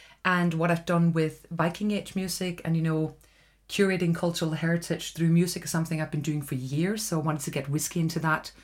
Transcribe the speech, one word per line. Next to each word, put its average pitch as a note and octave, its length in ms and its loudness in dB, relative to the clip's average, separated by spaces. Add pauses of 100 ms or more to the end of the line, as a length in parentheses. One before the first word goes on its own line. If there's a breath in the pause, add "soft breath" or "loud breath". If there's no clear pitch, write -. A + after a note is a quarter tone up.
(260 loud breath)
and F3 300 4
what E3 140 2
I've E3 160 0
done E3+ 280 4
with D#3 380 0
Viking E3+ 400 0
Age - 240 -4
music F#3 500 -4
and, E3 100 0
you D#3+ 80 2
know, D#3 320 0 (540 soft breath)
curating F#3 440 2
cultural E3+ 380 0
heritage E3 600 -2
through E3 160 2
music E3+ 340 4
is - 80 -6
something D#3+ 300 0
I've D3+ 100 -4
been D3+ 100 -2
doing D3+ 200 -2
for C#3+ 140 -6
years. D#3 480 -2
So E3+ 160 -2
I D3+ 40 0
wanted D3+ 200 -2
to - 80 -4
get C#3 180 -4
whiskey D3+ 320 0
into D#3+ 180 0
that D#3 320 0 (120 soft breath)